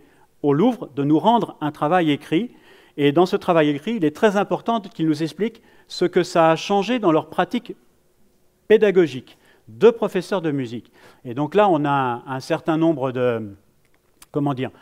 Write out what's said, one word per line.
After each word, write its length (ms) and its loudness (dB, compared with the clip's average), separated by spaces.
au 100 2
Louvre, 420 0
de 80 -4
nous 160 2
rendre 440 0
un 100 -4
travail 380 0
écrit. 400 -2
Et 140 2
dans 120 4
ce 120 -2
travail 340 2
écrit, 240 -4
il 100 -2
est 100 0
très 220 2
important 440 -2
qu'ils 260 -6
nous 160 0
expliquent 400 -6
ce 180 -4
que 180 0
ça 280 4
a 60 4
changé 420 -2
dans 140 0
leur 180 0
pratique 440 -4
pédagogique 720 2
de 200 4
professeurs 540 -2
de 80 -2
musique. 420 -6
Et 80 -12
donc 220 -6
là, 160 4
on 160 0
a 40 0
un, 360 -2
un 140 -8
certain 360 -4
nombre 360 0
de, 420 -2
comment 220 -2
dire, 180 -6